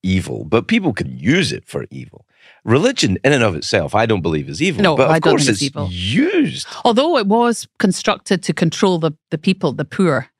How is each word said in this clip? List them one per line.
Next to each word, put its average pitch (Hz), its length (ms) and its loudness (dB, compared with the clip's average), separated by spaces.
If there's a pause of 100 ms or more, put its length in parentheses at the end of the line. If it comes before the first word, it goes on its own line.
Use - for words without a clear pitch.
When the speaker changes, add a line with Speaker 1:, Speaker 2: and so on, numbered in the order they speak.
Speaker 1:
evil, 82 420 -2
but 110 220 0
people 190 260 0
can 87 240 -6
use 139 340 0
it - 140 -10
for - 240 -8
evil. - 380 -16 (360)
Religion 139 600 2
in 143 100 4
and 123 100 4
of 95 120 2
itself, 76 400 -2
I 110 100 2
don't 107 160 0
believe 78 280 -2
is 76 120 -6
evil, 185 220 0
Speaker 2:
No, 165 120 4
Speaker 1:
but 131 100 4
of 156 60 2
Speaker 2:
I 160 80 4
don't 160 140 2
Speaker 1:
course 143 120 2
Speaker 2:
think 120 80 2
it's 95 100 -2
Speaker 1:
it's 139 120 -6
Speaker 2:
evil. 95 160 -6
Speaker 1:
used. 170 760 -2 (160)
Speaker 2:
Although 269 340 2
it 202 100 0
was 233 400 0 (120)
constructed - 640 0
to 175 100 -4
control 170 460 0
the, 160 120 0 (200)
the 165 60 -4
people, 180 340 -2
the - 140 -6
poor. 147 440 -2 (100)